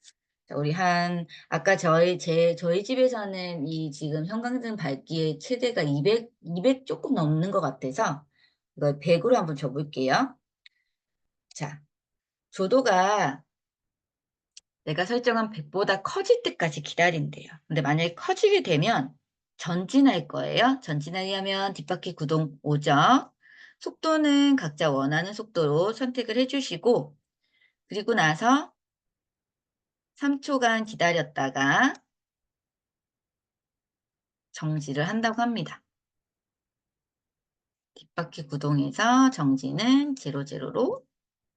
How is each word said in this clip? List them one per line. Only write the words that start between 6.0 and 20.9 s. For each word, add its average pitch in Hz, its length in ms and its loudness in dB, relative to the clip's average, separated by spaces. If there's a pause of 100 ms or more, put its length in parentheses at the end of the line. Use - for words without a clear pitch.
이백 190 440 0
조금 - 280 -4
넘는 160 360 0
것 196 100 0
같아서 147 640 -4 (520)
이걸 147 240 -2
백으로 175 360 4
한번 156 200 -2
줘볼게요. 143 800 -2 (1160)
자, - 300 -10 (720)
조도가 190 880 2 (1400)
내가 156 200 -4
설정한 226 460 0
백보다 196 520 -2
커질 453 420 0
때까지 165 380 -4
기다린대요. 165 680 -2 (160)
근데 156 160 -2
만약에 165 320 0
커지게 392 480 2
되면 160 500 0 (440)
전진할 180 720 2
거예요. 151 520 2
전진하려면 190 920 -4